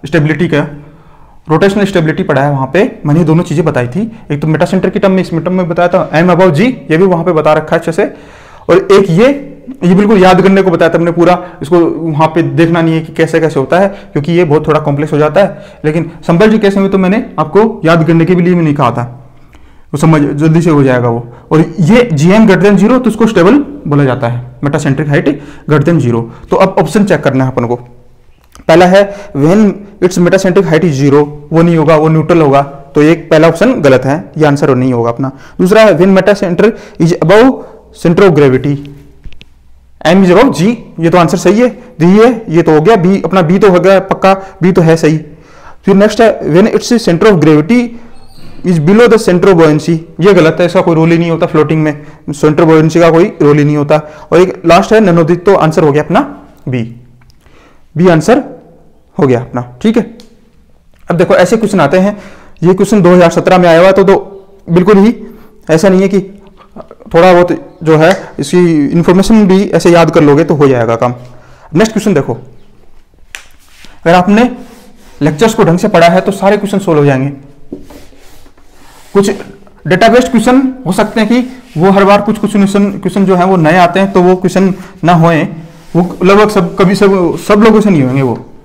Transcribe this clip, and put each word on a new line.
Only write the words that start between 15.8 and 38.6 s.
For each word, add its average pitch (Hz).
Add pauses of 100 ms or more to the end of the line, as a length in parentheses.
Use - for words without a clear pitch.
लेकिन 156 (160)
संबल 185
जी 220
case 196
में 196
तो 196
मैंने 190 (140)
आपको 190
याद 160
करने 165
के 180
लिए 180
भी 175
नहीं 151
कहा 135
था, 120 (880)
वो 147
समझ 160
जल्दी 156
से 165
हो 147
जाएगा 123
वो। 117 (240)
और 156 (200)
ये 233
जीएम 185
greater 190
than 196
zero, 254
तो 240
उसको 226
stable 208 (300)
बोला 143
जाता 120
है, -
metacentric 147
height 147 (420)
greater 147
than 156
zero। 117 (280)
तो 185
अब 190
option 202
check 160
करना 131
है 131
अपन 123
को। 120 (920)
पहला 170
है 190 (300)
when 175 (340)
its 180
metacentric 180
height 160
is 139
zero, 143 (260)
वो 160
नहीं 170
होगा, 160
वो 151
neutral 160
होगा, 139
तो -
ये 156 (160)
पहला 160
option 214
गलत 131
है, 143
ये 151
answer 143
नहीं 127
होगा 117
अपना। 135 (280)
दूसरा 208
है 196
when 190
metacentric 196 (280)
is 170
above 214 (460)
center 175
of 180
gravity, 143 (1300)